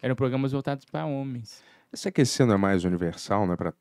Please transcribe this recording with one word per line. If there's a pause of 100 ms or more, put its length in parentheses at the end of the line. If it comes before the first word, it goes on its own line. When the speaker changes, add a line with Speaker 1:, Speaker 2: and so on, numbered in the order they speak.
Speaker 1:
eram
programas
voltados
pra
homens. (300)
Speaker 2:
Esse
C
Q
C
não
é
mais
universal,
não
é
pra (100)